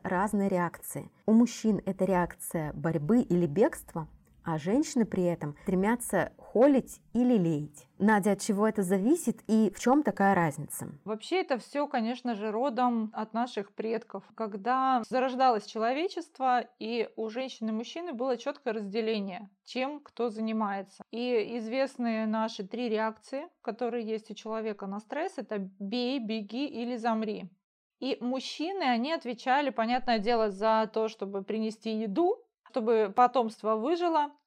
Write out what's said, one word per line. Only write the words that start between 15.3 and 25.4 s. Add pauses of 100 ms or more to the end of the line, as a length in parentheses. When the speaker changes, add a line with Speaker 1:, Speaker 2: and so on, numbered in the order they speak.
Speaker 2:
человечество, (140)
и
у
женщин
и
мужчины
было
четкое
разделение, (140)
чем
кто
занимается.
И
известные
наши
три
реакции, (140)
которые
есть
у
человека
на
стресс,
это (200)